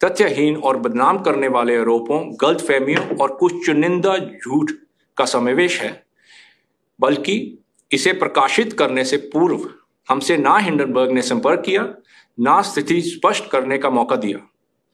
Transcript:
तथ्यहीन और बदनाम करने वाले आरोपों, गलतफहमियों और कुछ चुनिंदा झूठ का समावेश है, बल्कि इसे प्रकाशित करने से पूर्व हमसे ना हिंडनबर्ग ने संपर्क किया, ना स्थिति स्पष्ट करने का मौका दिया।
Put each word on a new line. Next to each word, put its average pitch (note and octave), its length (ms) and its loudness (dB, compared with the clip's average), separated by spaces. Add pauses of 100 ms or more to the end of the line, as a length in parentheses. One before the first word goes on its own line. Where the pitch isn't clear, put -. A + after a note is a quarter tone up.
तथ्यहीन D3+ 520 2
और C3+ 200 0
बदनाम B2 420 2
करने C#3 300 0
वाले A#2+ 280 2
आरोपों, A#2 640 0
गलतफहमियों C#3+ 760 0
और C#3 160 0
कुछ F3 340 0
चुनिंदा F3 520 2
झूठ - 520 -4 (460)
का C3+ 80 2
समावेश C3+ 560 0
है, G#2 260 -10 (920)
बल्कि D3 580 -2 (340)
इसे C#3+ 200 2
प्रकाशित F#3 600 0
करने C3 320 0
से C3+ 120 -2
पूर्व C#3+ 540 -2 (380)
हमसे C3+ 280 0
ना D3 220 4
हिंडनबर्ग C3+ 520 0
ने B2+ 120 0
संपर्क C3 440 0
किया, G3+ 280 -2 (460)
ना D3+ 220 4
स्थिति E3 400 -2
स्पष्ट - 480 -2
करने C3+ 280 0
का C3+ 120 -2
मौका B2 260 0
दिया। G#2 300 -6 (480)